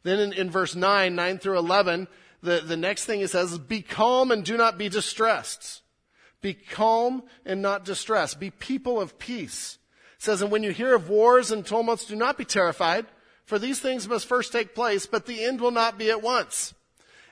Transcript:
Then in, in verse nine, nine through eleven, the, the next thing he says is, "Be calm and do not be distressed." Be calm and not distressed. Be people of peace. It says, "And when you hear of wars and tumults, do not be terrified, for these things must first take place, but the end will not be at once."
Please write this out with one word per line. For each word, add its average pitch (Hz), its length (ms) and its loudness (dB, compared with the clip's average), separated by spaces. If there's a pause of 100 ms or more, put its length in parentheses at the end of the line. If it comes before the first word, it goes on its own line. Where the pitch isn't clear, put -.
Then 190 160 0
in, 202 120 0
in 185 160 -2
verse 170 280 -2
nine, 185 400 4
nine 180 220 -2
through 190 200 -2
eleven, 180 480 2 (360)
the, 170 180 2
the 160 160 -6
next 185 300 -4
thing 214 140 -2
he 196 60 -2
says 180 260 0
is, 170 60 -8
"Be 185 240 -6
calm 254 480 2
and 214 140 0
do 220 120 -4
not 226 220 4
be 208 100 -4
distressed." 202 920 -2 (600)
Be 196 120 -4
calm 240 720 0 (200)
and 190 160 -4
not 196 240 -2
distressed. 180 540 -2
Be 190 120 -8
people 254 500 -4
of 170 180 -8
peace. - 600 -10 (380)
It - 60 -20
says, 202 200 0
"And 202 100 -2
when 214 100 2
you 208 80 -2
hear 247 240 2
of 170 140 2
wars 226 420 6
and 214 160 -4
tumults, 226 380 0
do 208 100 -10
not 247 240 0
be 254 60 -6
terrified, 180 640 0 (400)
for 214 120 -2
these 247 220 -2
things 254 260 -2
must 240 200 -4
first 247 260 -2
take 233 220 -2
place, 214 320 0
but - 200 -4
the 226 160 -8
end 247 180 -2
will 240 120 2
not 226 260 2
be 220 120 0
at 220 120 0
once." 233 500 -2 (600)